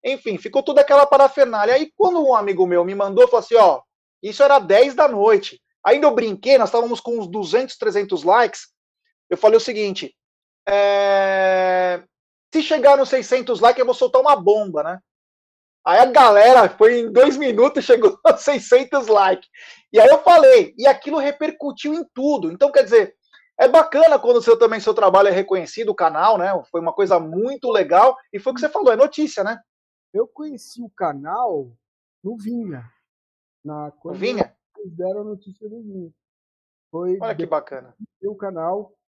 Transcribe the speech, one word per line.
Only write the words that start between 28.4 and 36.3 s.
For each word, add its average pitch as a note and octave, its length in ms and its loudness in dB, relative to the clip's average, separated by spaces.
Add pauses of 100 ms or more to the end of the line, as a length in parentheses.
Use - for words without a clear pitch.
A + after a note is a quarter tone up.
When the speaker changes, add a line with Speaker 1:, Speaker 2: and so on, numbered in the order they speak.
Speaker 1:
o - 20 -10
que B3 60 -12
você D4+ 80 -4
falou, D4+ 240 0
é G#3+ 40 -2
notícia, C#4+ 460 -2
né? A3+ 160 -8 (540)
Speaker 2:
Eu G#3+ 160 -6
conheci C#4+ 540 -20
o A3+ 80 -18
canal D#3 800 -8 (520)
no A3 140 -12
Vinha. G#3 480 -14 (800)
Na, D3+ 220 -14
Speaker 1:
No D3 60 -18
Speaker 2:
quando F3+ 260 -16
Speaker 1:
Vinha? A#3 360 -6 (240)
Speaker 2:
eles G3 160 -18
deram F#3 280 -10
a - 20 -14
notícia G3+ 440 -18
do A3+ 140 -20
Vinha. F#3 300 -18 (760)